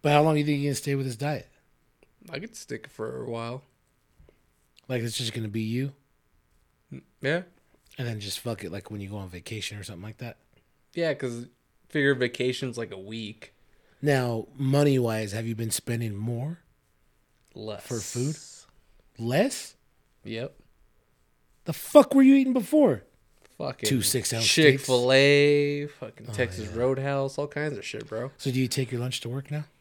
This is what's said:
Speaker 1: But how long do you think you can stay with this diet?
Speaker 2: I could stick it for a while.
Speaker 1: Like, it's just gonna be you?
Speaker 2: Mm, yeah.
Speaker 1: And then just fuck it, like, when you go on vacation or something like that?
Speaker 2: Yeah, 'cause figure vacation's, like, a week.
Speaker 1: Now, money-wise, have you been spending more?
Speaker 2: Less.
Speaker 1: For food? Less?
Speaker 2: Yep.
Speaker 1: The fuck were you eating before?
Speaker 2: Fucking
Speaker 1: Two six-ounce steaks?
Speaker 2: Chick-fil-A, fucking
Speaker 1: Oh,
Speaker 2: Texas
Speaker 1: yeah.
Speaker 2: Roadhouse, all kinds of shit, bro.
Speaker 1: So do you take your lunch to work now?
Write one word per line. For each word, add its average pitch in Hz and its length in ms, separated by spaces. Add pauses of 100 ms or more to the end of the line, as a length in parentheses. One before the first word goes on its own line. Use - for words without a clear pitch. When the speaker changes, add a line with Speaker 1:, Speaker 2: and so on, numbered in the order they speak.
Speaker 1:
But 147 100
how 147 100
long 156 120
do 147 60
you 147 60
think 147 140
you 143 80
can 135 80
stay 143 180
with 135 120
this 120 100
diet? 143 320 (800)
Speaker 2:
I 135 80
could 226 180
stick - 300
it - 60
for 123 320
a 120 60
while. 117 320 (1200)
Speaker 1:
Like, 123 160
it's 117 140
just 117 160
gonna 110 160
be 110 140
you? 123 300 (1000)
Speaker 2:
Mm, 135 100 (200)
yeah. 165 200 (540)
Speaker 1:
And 123 100
then 110 140
just 98 200
fuck 104 240
it, 85 60
like, 95 200
when 104 100
you 98 80
go 104 80
on 95 140
vacation 101 480
or 98 40
something 92 200
like 110 160
that? 120 180 (560)
Speaker 2:
Yeah, 160 220
'cause 120 320 (420)
figure 139 260
vacation's, 123 600
like, 113 140
a 95 80
week. 107 560 (480)
Speaker 1:
Now, 123 540
money-wise, 131 760
have 113 140
you 113 80
been 113 160
spending 113 440
more? 120 460 (960)
Speaker 2:
Less. 107 320
Speaker 1:
For 117 140
food? 135 360 (800)
Less? 139 600 (480)
Speaker 2:
Yep. 113 300 (1080)
Speaker 1:
The 165 80
fuck - 420
were 269 80
you 269 120
eating 262 180
before? 233 520 (520)
Speaker 2:
Fucking - 320
Speaker 1:
Two 127 140
six-ounce 113 480
steaks? 143 320
Speaker 2:
Chick-fil-A, 143 1040
fucking 113 420
Speaker 1:
Oh, 107 60
Speaker 2:
Texas 107 380
Speaker 1:
yeah. 113 60
Speaker 2:
Roadhouse, 135 600
all 147 80
kinds 147 320
of - 80
shit, 110 220
bro. 120 280
Speaker 1:
So - 140
do 127 100
you 127 80
take 127 220
your 120 100
lunch 127 200
to 117 100
work 135 200
now? 147 140 (160)